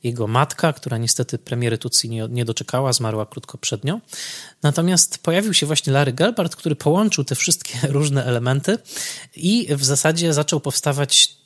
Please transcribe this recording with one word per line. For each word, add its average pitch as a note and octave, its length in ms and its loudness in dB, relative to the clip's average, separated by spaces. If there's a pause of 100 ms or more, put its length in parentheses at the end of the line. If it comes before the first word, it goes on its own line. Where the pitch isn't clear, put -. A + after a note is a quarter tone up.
jego A#2+ 240 -2
matka, C#3+ 460 2
która B2 260 -6
niestety A#2 400 -2
premiery A#2+ 400 -2
Tutsi - 320 -2
nie, A2 200 -4
nie A#2+ 140 -2
doczekała, B2 480 -2
zmarła A2 340 -2
krótko - 320 -14
przed - 260 -6
nią. F#3+ 160 -2 (640)
Natomiast E3+ 560 2
pojawił F#3+ 360 0
się D3+ 120 2
właśnie D3 260 0
Larry C3+ 200 4
Gelbart, F3 440 0
który D3+ 200 -2
połączył E3+ 480 2
te C3+ 100 -2
wszystkie - 520 -2
<laughs> - 20 0
różne C#3 360 2
elementy B2+ 540 0 (580)
i G#3+ 340 2
w C#3 140 0
zasadzie D#3+ 480 2
zaczął D3+ 280 0
powstawać - 840 2